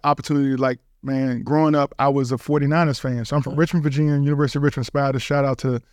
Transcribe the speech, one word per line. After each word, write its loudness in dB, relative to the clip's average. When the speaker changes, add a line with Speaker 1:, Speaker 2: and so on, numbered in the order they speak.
Speaker 1:
opportunity, 0
like, 0
man, -2
growing 2
up, 0
I 2
was 0
a 0
forty-niners 0
fan. -4
So -2
I'm 0
from -6
Speaker 2:
Yeah. -2
Speaker 1:
Richmond, 2
Virginia, 2
University 0
of -2
Richmond 0
Spiders. -2
Shout 0
out 0
to -2